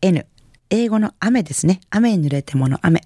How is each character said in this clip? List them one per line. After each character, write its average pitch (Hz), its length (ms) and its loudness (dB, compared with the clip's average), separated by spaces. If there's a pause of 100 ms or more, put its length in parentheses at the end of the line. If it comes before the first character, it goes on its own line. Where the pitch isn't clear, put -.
エ 185 100 2
ヌ、 160 140 0 (440)
英 233 180 0
語 214 120 0
の 214 200 -2
雨 226 240 0
で 147 100 -10
す - 140 -2
ね。 185 140 0 (100)
雨 220 260 2
に 147 100 0
濡 135 40 0
れ 139 100 -2
て - 160 -6
も 131 100 2
の 131 140 -2
雨、 165 240 2